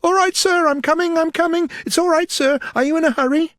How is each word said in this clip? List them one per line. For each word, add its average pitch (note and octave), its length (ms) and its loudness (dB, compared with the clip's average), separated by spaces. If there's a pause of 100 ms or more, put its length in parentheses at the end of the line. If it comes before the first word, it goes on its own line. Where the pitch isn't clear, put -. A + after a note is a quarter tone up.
All E4+ 140 0
right, F#4 220 2
sir, F4 320 2
I'm C#4+ 120 0
coming, E4 380 0
I'm D#4+ 140 0
coming! E4+ 360 0 (160)
It's - 140 -4
all F4 100 2
right, E4+ 220 2
sir! C#4 300 0 (160)
Are A#3+ 80 0
you D4+ 120 0
in E4 80 0
a D#4 60 4
hurry? C#4+ 480 -2